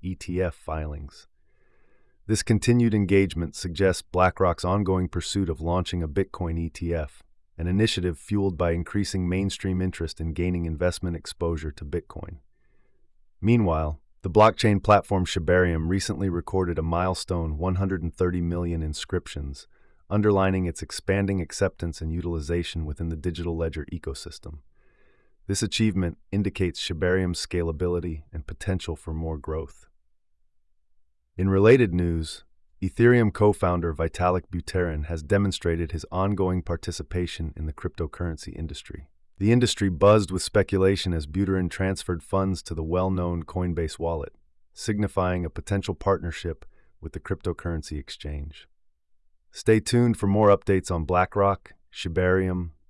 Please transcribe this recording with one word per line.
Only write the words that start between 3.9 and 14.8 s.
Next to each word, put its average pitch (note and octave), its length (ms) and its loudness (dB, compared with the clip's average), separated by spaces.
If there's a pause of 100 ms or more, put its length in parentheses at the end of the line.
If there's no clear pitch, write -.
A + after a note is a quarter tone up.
BlackRock's F2+ 600 2
ongoing F#2 420 0
pursuit F2+ 420 -2
of E2 120 -6
launching F2 420 -2
a D#2+ 60 -4
Bitcoin E2+ 500 -2
E E2 120 -2
T E2+ 220 -6
F, D#2 300 -6 (360)
an E2 80 -4
initiative F2+ 520 0
fueled G2 380 -2
by E2+ 140 0
increasing F2+ 580 -2
mainstream F#2 540 -2
interest F2 360 -4
in D#2+ 140 -4
gaining F2 320 -2
investment E2+ 500 -2
exposure D#2+ 560 -6
to D2 140 -14
Bitcoin. - 540 -8 (1000)
Meanwhile, E2+ 640 2 (220)
the F#2 80 -4
blockchain G#2 520 6